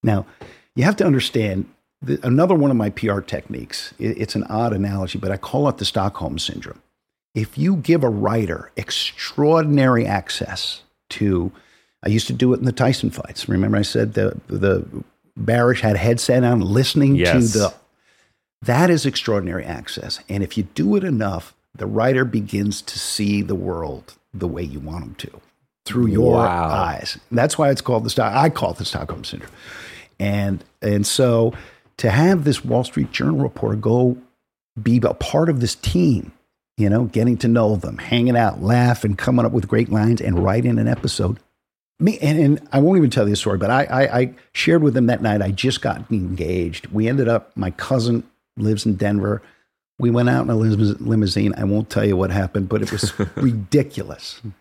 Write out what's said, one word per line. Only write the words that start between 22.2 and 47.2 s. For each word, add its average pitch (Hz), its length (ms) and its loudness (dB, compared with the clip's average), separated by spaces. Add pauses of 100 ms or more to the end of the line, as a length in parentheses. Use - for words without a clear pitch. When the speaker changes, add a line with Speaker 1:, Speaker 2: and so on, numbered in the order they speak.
Speaker 1:
begins 104 560 -2
to - 160 -10
see 104 420 -2
the 98 140 -4
world 85 600 -8 (200)
the 92 120 -6
way 85 160 -6
you 69 160 -8
want 76 240 -10
him 58 120 -14
to, - 260 -16 (460)
through 123 220 2
your 110 260 4
Speaker 2:
Wow. 87 340 0
Speaker 1:
eyes. 82 500 -4 (140)
That's 120 240 0
why 143 140 2
it's 131 100 0
called 117 240 0
the 107 60 -4
Stock-, 110 240 0
I 143 160 4
call - 220 -4
it - 40 -10
the - 80 -10
Stockholm - 400 -8
Syndrome. - 260 -14 (680)
And, 101 420 -2 (200)
and 104 240 2
so 117 480 2 (420)
to 117 140 2
have 160 340 4
this 139 180 0
Wall 123 220 0
Street - 280 -4
Journal 147 280 0
reporter 110 360 -2
go 123 420 2 (640)
be 117 220 4
a - 120 2
part 160 340 0
of 139 120 0
this 117 140 -2
team, 160 580 0 (440)
you 104 140 2
know, 113 140 2
getting 117 340 0
to 120 100 0
know 110 280 4
them, 57 200 -8
hanging 120 400 0
out, 113 260 0
laughing, 117 540 2
coming 123 300 2
up 117 60 0
with 110 140 0
great 113 240 0
lines 107 300 2
and 92 240 0
writing 117 340 2
an 110 80 0
episode. 113 520 -2 (600)
Me, 196 220 0
and, 156 180 2
and 147 340 2
I 139 80 4
won't 180 180 6
even 151 100 6
tell 117 160 2
you 101 60 2
the 104 60 2
story, 101 200 -2
but 98 140 0
I, 135 140 4
I, 131 340 2
I 127 160 0 (180)
shared 165 300 2
with 147 100 4
them 123 140 2
that 120 160 0
night, 104 180 2
I 98 100 -2
just 123 300 -2
got - 300 -4
engaged. 90 800 -4
We 107 200 0
ended 131 180 0